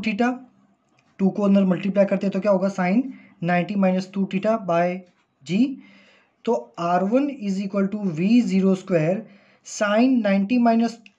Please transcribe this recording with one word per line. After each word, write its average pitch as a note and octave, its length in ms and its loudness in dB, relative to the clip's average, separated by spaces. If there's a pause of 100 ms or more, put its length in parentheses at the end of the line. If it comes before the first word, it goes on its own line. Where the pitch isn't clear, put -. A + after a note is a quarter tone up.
theta, A#3 240 0 (840)
टू G3 120 2
को G#3+ 120 -4
अंदर G3 220 4
मल्टीप्लाई F#3+ 420 2
करते G3 200 -2
हैं F#3+ 60 -2
तो F#3+ 80 -2
क्या G#3 120 2
होगा, F#3+ 220 0
sine F#3+ 280 0 (400)
नाइंटी F3 320 0
माइनस F#3 400 0
टू G3 200 -2
theta G#3+ 220 0 (140)
by E3+ 180 2 (560)
G। F#3+ 200 0 (800)
तो A3+ 100 0 (240)
आर F3 260 0
वन B3+ 240 0
is G3+ 340 -6
equal G3 300 -2
to G#3+ 120 -6 (120)
वी G#3+ 240 2
ज़ीरो F#3+ 340 2
स्क्वायर F3+ 520 -2 (400)
sine A3 460 0 (100)
नाइंटी G3 360 0
माइनस A#3 380 2 (220)